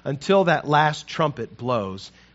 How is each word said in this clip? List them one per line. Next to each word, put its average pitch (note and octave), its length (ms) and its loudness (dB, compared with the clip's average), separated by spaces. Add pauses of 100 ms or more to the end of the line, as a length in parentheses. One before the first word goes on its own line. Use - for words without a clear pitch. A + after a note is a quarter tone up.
until F3 400 2
that D#3+ 200 2
last D3+ 440 2
trumpet D3 480 -4
blows. G#2 520 -4 (260)